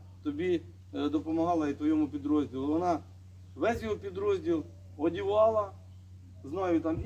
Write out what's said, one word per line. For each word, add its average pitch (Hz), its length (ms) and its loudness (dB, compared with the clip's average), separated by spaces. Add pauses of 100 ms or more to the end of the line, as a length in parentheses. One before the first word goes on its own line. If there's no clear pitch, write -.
(240)
тобі, 156 380 0 (340)
е, 143 140 0
допомагала 160 600 2
і 143 40 0
твоєму 151 340 2
підрозділу. 139 600 0
Вона 165 320 2 (560)
весь 220 280 0
його 220 120 -2
підрозділ 185 680 0 (340)
одівала, 202 760 4 (720)
знаю, 170 380 0
там 160 240 0